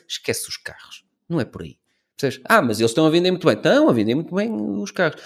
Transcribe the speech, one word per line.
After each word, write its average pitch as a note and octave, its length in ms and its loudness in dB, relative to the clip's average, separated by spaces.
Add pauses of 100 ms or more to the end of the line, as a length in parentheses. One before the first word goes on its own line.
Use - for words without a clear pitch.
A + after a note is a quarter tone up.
Esquece - 420 -8
os - 80 -12
carros. - 460 -20 (260)
Não E3+ 100 -2
é A2 60 -2
por - 180 -16
aí. D2 140 -16 (400)
Percebes? - 300 -4
"Ah, A3 140 6
mas A2 180 0
eles A2+ 120 2
estão D#3 140 2
a D#3 40 6
vender F3 220 2
muito F3 160 0
bem." A2+ 80 4
Estão C4+ 340 4
a E3+ 40 4
vender A2+ 220 2
muito E3 200 -6
bem G#3+ 160 -2
os G#3 400 -6
carros. E3+ 340 -4